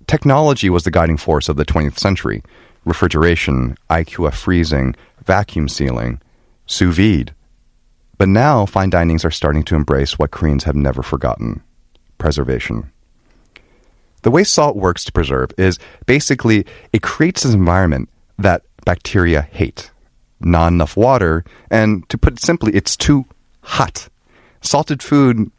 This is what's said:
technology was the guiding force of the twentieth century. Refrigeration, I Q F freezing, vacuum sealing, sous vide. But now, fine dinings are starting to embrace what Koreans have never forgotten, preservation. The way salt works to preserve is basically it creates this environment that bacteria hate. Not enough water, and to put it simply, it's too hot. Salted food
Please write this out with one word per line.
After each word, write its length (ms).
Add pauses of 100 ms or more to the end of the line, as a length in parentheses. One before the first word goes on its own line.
technology 640
was 160
the 60
guiding 260
force 320
of 80
the 80
twentieth 340
century. 440 (420)
Refrigeration, 920 (120)
I 160
Q 220
F 100
freezing, 580 (300)
vacuum 440
sealing, 520 (460)
sous 280
vide. 400 (840)
But 100
now, 380
fine 240
dinings 340
are 60
starting 340
to 100
embrace 440
what 120
Koreans 340
have 120
never 260
forgotten, 600 (560)
preservation. 720 (1300)
The 80
way 140
salt 320
works 280
to 80
preserve 440
is 220 (260)
basically 640 (260)
it 80
creates 420
this 120
environment 560 (280)
that 240 (220)
bacteria 640
hate. 400 (500)
Not 320
enough 240
water, 480 (260)
and 380
to 100
put 140
it 80
simply, 340
it's 220
too 300 (360)
hot. 460 (540)
Salted 400
food 560